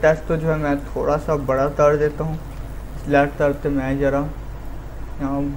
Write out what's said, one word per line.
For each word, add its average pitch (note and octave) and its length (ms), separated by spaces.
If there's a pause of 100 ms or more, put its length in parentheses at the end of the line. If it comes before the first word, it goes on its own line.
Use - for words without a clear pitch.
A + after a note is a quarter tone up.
test D#3+ 260
को E3+ 100
जो D#3+ 120
है D#3 80
मैं C#3+ 280
थोड़ा D3 340
सा D#3 160 (100)
बड़ा C3 260
कर D3 260
देता D3 260
हूँ, D#3+ 140 (600)
सिलेक्ट C#3+ 400
करते C#3+ 340
मैं C3+ 280
ज़रा C#3 200 (1000)
यहाँ C#3 220 (160)